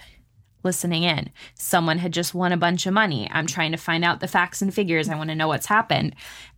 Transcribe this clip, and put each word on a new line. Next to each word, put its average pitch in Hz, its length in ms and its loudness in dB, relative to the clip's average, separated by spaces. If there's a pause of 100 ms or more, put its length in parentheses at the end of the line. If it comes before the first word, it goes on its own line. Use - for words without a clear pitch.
(640)
listening 175 400 0
in. 156 260 0 (240)
Someone 165 440 2
had 175 140 -2
just 170 220 -2
won 180 180 0
a 175 60 2
bunch 175 260 2
of 185 80 0
money. 180 400 0
I'm 160 140 0
trying 160 240 -2
to 160 80 -2
find 165 260 0
out 170 160 2
the 185 80 -4
facts 180 320 0
and 196 140 0
figures. 165 340 2
I 160 60 -2
wanna 156 220 -4
know 156 120 2
what's 143 180 0
happened. - 480 2 (440)